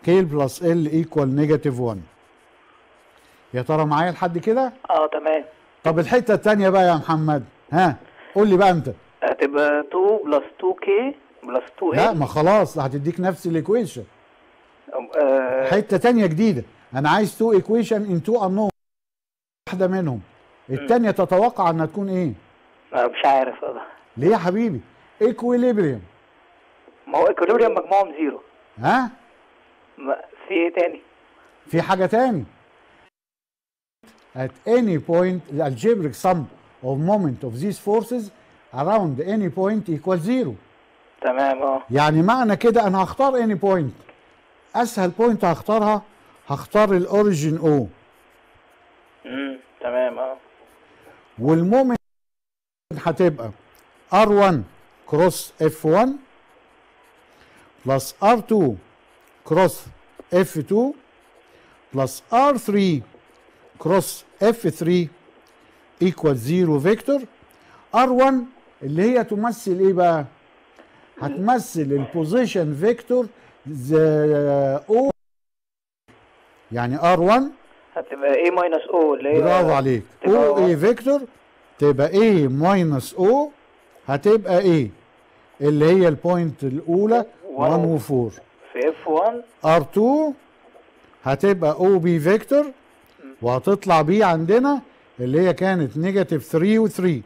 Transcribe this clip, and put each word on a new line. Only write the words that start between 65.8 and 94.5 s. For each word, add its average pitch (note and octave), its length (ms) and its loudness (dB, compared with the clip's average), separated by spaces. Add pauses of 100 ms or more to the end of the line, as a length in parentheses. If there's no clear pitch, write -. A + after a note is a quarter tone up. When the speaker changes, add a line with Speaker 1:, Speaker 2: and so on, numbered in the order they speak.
Speaker 1:
equal D#3 320 0 (120)
zero D#3+ 360 0
vector. A3+ 380 0 (720)
ار B3+ 180 4
وان B3+ 340 2 (360)
اللي D3 200 -2
هي A#3+ 220 2
تمثل G3+ 560 -4
ايه F#3+ 120 4
بقى؟ E3+ 320 0 (960)
هتمثل F3+ 600 -4
البوزيشن D#3 920 -2
فيكتور A#3 520 -2 (420)
ذا D3 1200 0
او، B3 220 2 (1600)
يعني A#2+ 260 -4 (140)
ار F3+ 80 2
وان A#3+ 300 2 (440)
Speaker 2:
هتبقى C#3 380 -2
A E3+ 180 2
minus F3 400 -2
O D#3 280 2
اللي C#3 100 -6
هي D#3 120 2
Speaker 1:
برافو F3 300 2
عليك. C3+ 320 0 (200)
Speaker 2:
تبقى A3+ 240 4
Speaker 1:
او G#3+ 120 2
اي F#3+ 40 2
Speaker 2:
وان. F3 160 2
Speaker 1:
فيكتور A#3 420 0 (580)
تبقى D3 300 2
A F#3+ 400 4
minus D#3 720 0
O، B3+ 300 2 (580)
هتبقى F#3 560 2
A D#3+ 260 2 (720)
اللي D3 240 2
هي F3+ 240 6
البوينت E3+ 560 -2
الأولى F3+ 640 0 (240)
Speaker 2:
وان C#3+ 220 -2
Speaker 1:
وان E3+ 120 0
وفور. C3+ 460 -2 (420)
Speaker 2:
في B2+ 160 -2
اف D#3+ 200 -6
وان. G#3+ 340 0 (220)
Speaker 1:
ار D#3+ 180 4
تو C#4 500 0 (880)
هتبقى D#3+ 500 0
او F3+ 260 2
بي E3+ 220 0
فيكتور، A3 440 0
Speaker 2:
مم. - 800 -18
Speaker 1:
وهتطلع D#3+ 600 2
بي G3 220 2
عندنا G#3+ 580 2 (380)